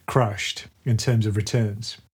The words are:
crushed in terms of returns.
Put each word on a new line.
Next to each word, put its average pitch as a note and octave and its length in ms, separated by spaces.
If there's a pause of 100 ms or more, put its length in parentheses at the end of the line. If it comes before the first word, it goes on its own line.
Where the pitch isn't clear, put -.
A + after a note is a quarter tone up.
crushed - 600 (200)
in A#2 100
terms A2 300
of G2+ 100
returns. G#2+ 640 (160)